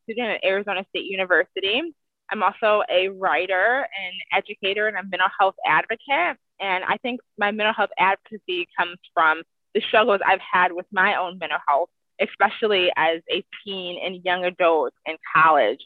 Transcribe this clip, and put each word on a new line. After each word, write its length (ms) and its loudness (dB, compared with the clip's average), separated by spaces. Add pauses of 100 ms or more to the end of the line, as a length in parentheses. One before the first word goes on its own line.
student 320 0
at 120 -4
Arizona 420 -2
State 200 -8
University. 720 0 (500)
I'm 120 -2
also 440 2
a 220 0
writer 720 0
and 360 -8 (160)
educator 560 -4
and 80 -4
a 60 -4
mental 280 0 (100)
health 160 2 (100)
advocate. 720 0 (240)
And 260 -2
I 100 0
think 240 -8 (180)
my 100 0
mental 240 0
health 240 0
advocacy 680 -2 (100)
comes 220 -4 (160)
from 260 4 (320)
the 80 0
struggles 420 2
I've 160 4
had 320 2
with 200 -8
my 240 2
own 240 -4
mental 180 -4 (100)
health, 220 2 (320)
especially 720 2
as 260 0 (100)
a 120 -2 (220)
teen 400 -10
and 180 -8
young 220 -2
adult 480 2 (140)
in 80 -8 (200)
college. 500 4